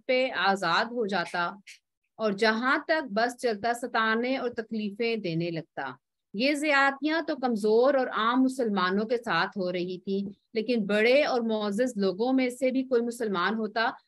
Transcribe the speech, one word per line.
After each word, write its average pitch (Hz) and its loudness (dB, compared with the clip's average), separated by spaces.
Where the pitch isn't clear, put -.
पे 254 2
आजाद 190 0
हो 240 -4
जाता 180 -4
और 214 0
जहां 226 2
तक 311 2
बस 233 -2
चलता, 233 -2
सताने 240 0
और 240 -4
तकलीफें 226 -4
देने 170 -2
लगता। 147 -8
ये 269 0
ज्यादतियां 285 2
तो 320 -4
कमजोर 247 2
और 254 0
आम 233 0
मुसलमानों 202 2
के 233 0
साथ 190 0
हो 180 -2
रही 180 -4
थी, 196 -6
लेकिन 220 0
बड़े 226 4
और 254 0
मोअज़्ज़िज़ 220 -2
लोगों 196 0
में 254 2
से 254 -2
भी 262 0
कोई 262 0
मुसलमान 220 -2
होता, 226 -2